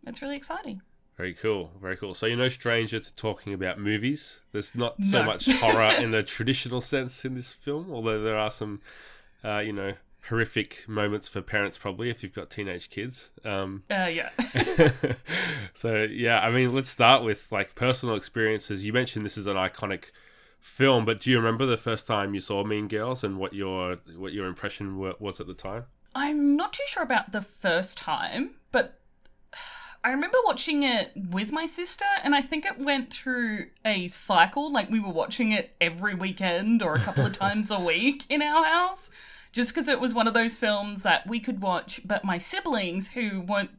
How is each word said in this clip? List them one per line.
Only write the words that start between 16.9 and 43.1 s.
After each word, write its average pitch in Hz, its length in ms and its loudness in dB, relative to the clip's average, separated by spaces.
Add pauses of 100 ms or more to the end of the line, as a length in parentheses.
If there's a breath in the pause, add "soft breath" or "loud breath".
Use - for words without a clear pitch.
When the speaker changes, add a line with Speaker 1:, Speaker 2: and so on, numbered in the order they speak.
Speaker 2:
start 123 340 8
with, 107 260 -2
like, 101 240 -2
personal 123 400 0
experiences. 107 680 -2
You 107 80 -2
mentioned 120 320 0
this 101 140 -6
is 98 80 -6
an 101 100 0
iconic 95 500 -2 (540 soft breath)
film, 131 440 4
but 110 160 0
do 123 100 0
you 123 80 6
remember 113 260 2
the 123 120 2
first 110 300 -4
time 101 280 0
you 98 60 -2
saw 101 220 -2
Mean 104 260 -2
Girls 113 360 -4
and 98 140 -4
what 95 160 -6
your, 92 420 -4 (200)
what 92 160 -8
your 98 140 -4
impression 95 520 -8
wa-, 95 200 -4
was 101 220 -8
at 82 60 -10
the 90 80 -12
time? 107 300 -10 (300)
Speaker 1:
I'm 285 420 4
not 359 180 0
too 571 120 -4
sure 381 160 -4
about 233 300 0
the 208 100 -2
first 185 540 0
time, - 600 -4 (160)
but - 280 0 (1000 loud breath)
I 240 80 0
remember 330 340 2
watching 302 380 2
it 247 340 2
with 190 360 -2
my 320 140 -2
sister, 349 380 -4 (180)
and 285 120 2
I 277 60 4
think 302 240 -4
it 392 140 -4
went 277 340 -2
through 240 580 -4 (140)
a 196 240 0
cycle. 185 640 2
Like, 226 180 2
we 220 100 2
were 196 120 -4
watching 214 400 0
it 202 280 -2
every 170 340 0
weekend 190 680 2
or 160 120 0
a 139 60 4
couple 135 260 2
of 190 60 -2
Speaker 2:
<laughs> - 60 -8
Speaker 1:
times 208 320 0
a 202 100 0
week 196 480 2
in 294 120 2
our 302 240 4
house, 359 460 2 (400 loud breath)
just 233 240 0
'cause 285 140 0
it 262 120 4
was 233 140 0
one 226 140 4
of 214 60 0
those 226 220 2
films 208 460 0
that 170 240 4
we 226 140 -2
could 220 200 -4
watch, 180 440 -2
but 202 200 0
my 185 140 0
siblings, 202 720 -2